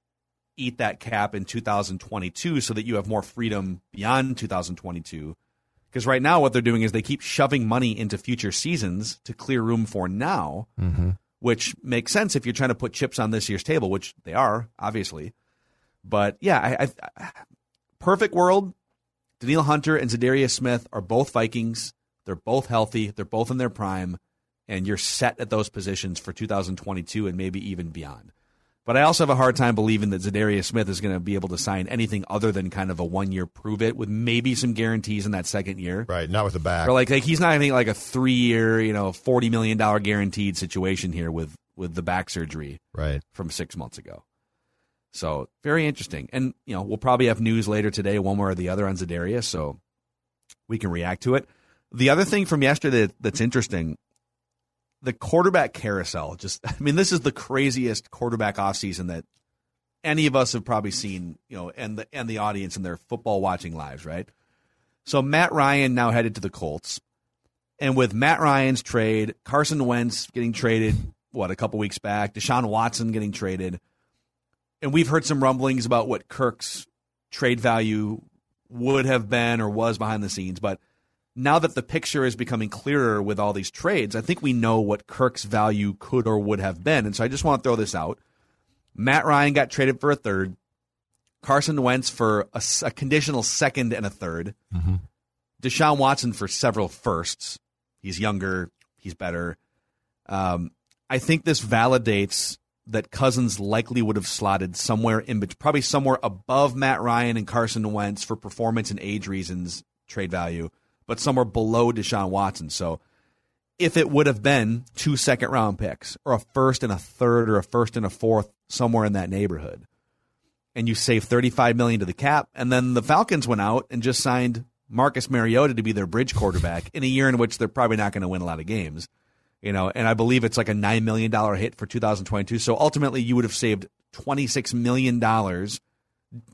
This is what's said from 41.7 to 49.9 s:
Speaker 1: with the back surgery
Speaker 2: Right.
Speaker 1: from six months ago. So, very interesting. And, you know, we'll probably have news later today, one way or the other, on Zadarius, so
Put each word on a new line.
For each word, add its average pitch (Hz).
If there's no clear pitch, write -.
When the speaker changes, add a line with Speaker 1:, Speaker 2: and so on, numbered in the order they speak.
Speaker 1:
with 87
the 87
back 90
surgery 76
Speaker 2:
Right. 73
Speaker 1:
from 85
six -
months 64
ago. -
So, 78
very 151
interesting. 78
And, 131
you 117
know, 92
we'll 104
probably 123
have 110
news 113
later 107
today, 101
one 98
way 98
or 92
the 90
other, 98
on 95
Zadarius, 87
so 76